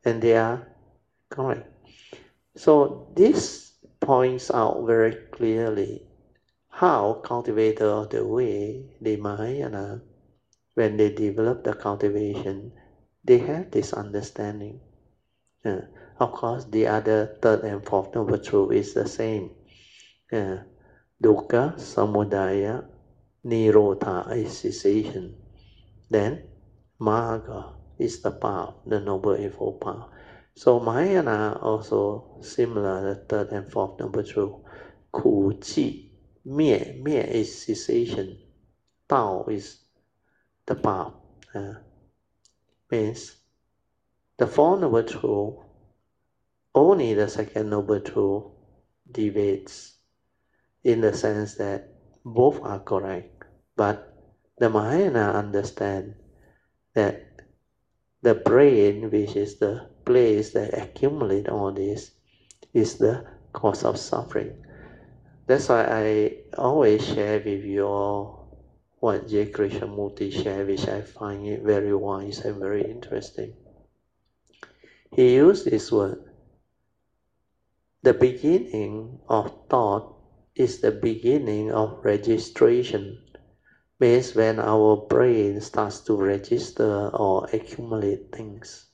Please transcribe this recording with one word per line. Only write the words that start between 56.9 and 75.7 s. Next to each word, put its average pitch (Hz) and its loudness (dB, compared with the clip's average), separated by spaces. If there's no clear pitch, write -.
that 107 0
the 117 6
brain, 110 4
which 104 0
is 101 -4
the 107 -2
place 113 4
that 107 -2
accumulate 120 -2
all 101 -2
this, 101 -6
is 110 2
the 113 2
cause - 0
of 57 0
suffering. - -6
That's 135 2
why 117 4
I 107 0
always 123 4
share 104 -2
with 101 -4
you 98 -2
all 101 -4
what 107 -2
J. 104 0
Krishnamurti 101 -6
share, 98 -4
which 98 -4
I 104 -4
find 101 -12
it 104 -8
very 101 2
wise 101 -6
and 104 -6
very 101 -4
interesting. 113 -10
He 127 6
used 175 6
this - 0